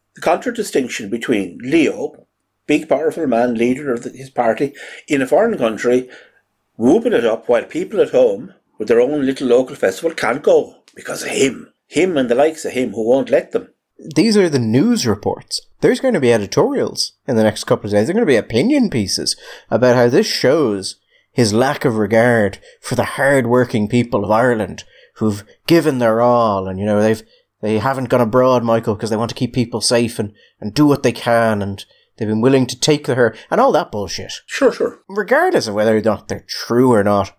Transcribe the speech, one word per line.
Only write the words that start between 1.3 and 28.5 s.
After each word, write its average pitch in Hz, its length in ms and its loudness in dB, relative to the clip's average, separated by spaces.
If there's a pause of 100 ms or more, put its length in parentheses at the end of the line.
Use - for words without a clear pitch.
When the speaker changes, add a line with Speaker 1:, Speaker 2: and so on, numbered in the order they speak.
Speaker 1:
Leo, 139 640 -2 (400)
big 147 220 0
powerful 151 380 -2
man, 120 280 0
leader 127 380 -2
of 120 100 -6
the, 127 80 -12
his 131 200 -18
party, 127 440 -2 (320)
in 139 160 0
a 127 40 -2
foreign 196 320 2
country, 123 500 0 (680)
whooping 208 360 2
it 120 120 2
up 113 240 -2
while 120 160 2
people 180 360 -4
at 143 100 2
home 127 440 0 (240)
with 107 100 -8
their 117 120 6
own 139 260 0
little 135 220 -2
local 131 280 2
festival 165 360 -2
can't 131 300 -4
go 170 340 2 (180)
because - 280 -12
of - 80 -8
him. 110 420 -2 (140)
Him 165 300 0
and 127 120 0
the 117 60 2
likes 156 300 0
of 92 80 -8
him 123 200 -4
who 110 160 -4
won't 131 220 2
let 160 220 0
them. - 160 -6 (460)
Speaker 2:
These 208 220 2
are 185 120 4
the 143 120 0
news 131 460 2
reports. - 540 -4 (200)
There's 233 200 2
gonna 233 200 0
be 120 120 4
editorials 139 800 -2 (120)
in 127 100 -2
the 110 60 4
next 107 220 0
couple 117 220 -2
of 101 60 -6
days. 104 140 2
There 170 80 -2
are 226 40 0
gonna 233 80 2
be 131 100 4
opinion 202 540 0
pieces 92 460 -4 (340)
about 123 260 4
how 123 120 4
this 190 180 2
shows 123 680 -2 (360)
his 113 200 0
lack 131 320 0
of 117 120 0
regard 110 640 2 (220)
for - 140 -10
the 120 100 0
hard-working 123 840 0
people 117 360 0
of 95 60 -2
Ireland 110 540 0 (320)
who've 104 280 -2 (220)
given 151 320 2
their 113 220 2
all 113 480 2
and, 95 100 -8
you 101 60 -4
know, 104 160 0
they've, 110 220 0 (380)
they 107 180 -2
haven't 131 300 -4
gone 127 120 2
abroad, 127 420 2